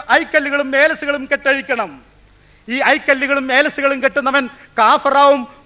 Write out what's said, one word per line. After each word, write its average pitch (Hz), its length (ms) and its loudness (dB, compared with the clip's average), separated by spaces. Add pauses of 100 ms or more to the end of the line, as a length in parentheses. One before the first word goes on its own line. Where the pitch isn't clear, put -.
(200)
ഐക്കല്ലുകളും 285 500 -2 (120)
ഏലസുകളും 294 500 -2
കെട്ടഴിക്കണം. 269 600 -2 (760)
ഈ 240 100 -4 (160)
ഐക്കല്ലുകളും 277 520 0 (120)
ഏലസുകളും 277 460 0
കെട്ടുന്നവൻ 269 400 0 (360)
കാഫറാവും, 277 640 4 (240)